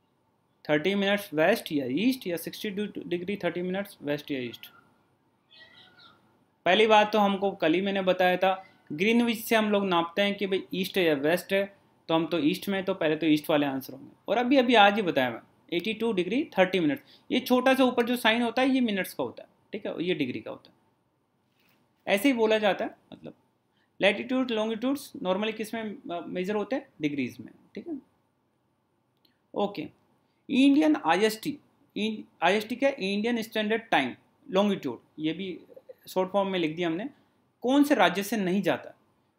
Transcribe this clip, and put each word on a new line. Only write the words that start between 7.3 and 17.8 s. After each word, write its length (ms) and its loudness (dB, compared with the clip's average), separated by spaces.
कल 220 0
ही 60 0
मैंने 220 -2
बताया 340 2
था, 160 2
ग्रीनविच 520 0
से 120 2
हम 140 2
लोग 160 2
नापते 360 0
हैं 120 0
कि 120 -4
भाई 160 -2
ईस्ट 240 -4
है 60 4
या 100 4
वेस्ट 380 0
है, 120 2
तो 60 2
हम 120 2
तो 140 -2
ईस्ट 280 0
में, 160 -2
तो 100 -2
पहले 220 0
तो 100 -2
ईस्ट 240 2
वाले 160 2
आंसर 260 -6
होंगे। 180 -18
और 100 2
अभी, 180 2
अभी 180 4
आज 220 8
ही 60 -2
बताया 280 2
मैं, 100 -10
एटी 220 -4
टू 180 -2
डिग्री 300 -2
थर्टी 220 4
मिनट्स, 400 -2
ये 100 2
छोटा 340 4
सा 100 4